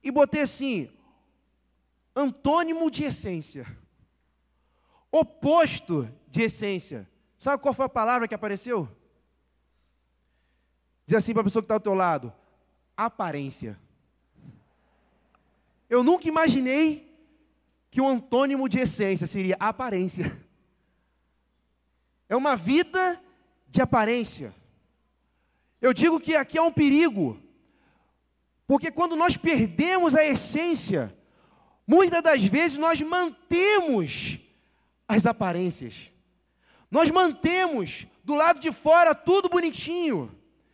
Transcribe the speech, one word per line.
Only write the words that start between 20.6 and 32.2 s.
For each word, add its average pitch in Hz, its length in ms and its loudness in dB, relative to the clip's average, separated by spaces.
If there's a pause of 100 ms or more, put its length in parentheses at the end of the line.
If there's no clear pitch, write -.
É 226 80 -2
uma 269 200 0
vida 349 640 0 (500)
de - 120 0
aparência. 226 760 -2 (1300)
Eu 247 140 4
digo 320 260 2
que 311 160 -2
aqui 294 220 -2
há 320 40 4
um 330 100 2
perigo, 269 680 2 (1300)
porque 277 240 0
quando 330 260 -2
nós 339 200 2
perdemos 302 760 0
a 311 80 6
essência, 277 960 -2 (680)
muitas 339 360 4